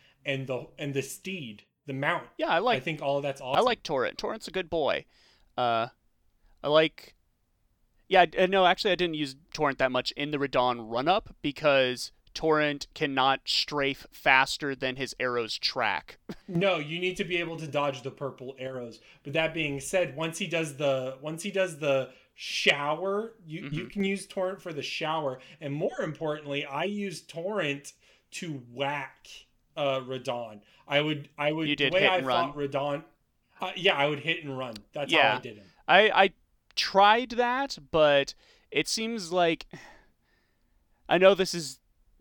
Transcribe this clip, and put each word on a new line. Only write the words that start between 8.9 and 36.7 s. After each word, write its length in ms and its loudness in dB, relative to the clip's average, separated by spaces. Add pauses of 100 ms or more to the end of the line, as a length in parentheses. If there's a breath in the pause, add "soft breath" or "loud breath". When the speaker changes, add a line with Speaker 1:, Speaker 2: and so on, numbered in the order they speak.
Speaker 2:
I 40 2
didn't 200 0
use 200 -4 (180)
Torrent 260 0
that 120 2
much 220 -2
in 180 -4
the 60 -2
Radahn 540 0
run-up 500 0
because 720 2 (220)
Torrent 600 0
cannot 500 2
strafe 680 -2
faster 640 2
than 200 -4
his 240 -8
arrows 380 -2
track. 640 -2
<laughs> 40 -20 (180)
Speaker 1:
No, 320 0
you 220 -6
need 180 -2
to 60 -2
be 140 -4
able 200 -4
to 100 -10
dodge 360 -2
the 80 -8
purple 480 -10
arrows. 400 -10 (240 soft breath)
But 100 -12
that 200 0
being 260 -2
said, 360 -2
once 220 -6
he 80 -4
does 300 -4
the, 460 -2
once 200 -8
he 100 -6
does 280 -2
the 300 0 (260 loud breath)
shower, 960 -2 (140)
you, 160 -12
you 60 -10
Speaker 2:
Mm-hmm. 180 -6
Speaker 1:
can 160 -4
use 240 -2
Torrent 340 -6
for 120 -12
the 100 -8
shower. 560 -4 (220 loud breath)
And 120 -6
more 280 -4
importantly, 640 -4
I 180 -6
use 380 -6
Torrent 720 -4 (380 soft breath)
to 300 -8 (120)
whack, 520 -6 (520)
uh, 240 -2
Radahn. 580 -8 (280 soft breath)
I 140 2
would, 360 -2
I 160 0
would, 160 -2
Speaker 2:
You 80 0
did 160 2
Speaker 1:
the 20 4
way 60 6
Speaker 2:
hit 100 6
Speaker 1:
I 60 2
Speaker 2:
and 100 -2
Speaker 1:
fought 300 0
Speaker 2:
run? 120 -4
Speaker 1:
Radahn, 340 -2 (580)
uh, 160 -6
yeah, 180 4
I 120 4
would 120 0
hit 240 -4
and 120 -8
run. 180 -8 (180)
That's 220 -4
how 60 6
Speaker 2:
Yeah. 180 6
Speaker 1:
I 20 -4
did 180 -14
him. 80 -20 (220 soft breath)
Speaker 2:
I, 260 8
I 160 6 (460)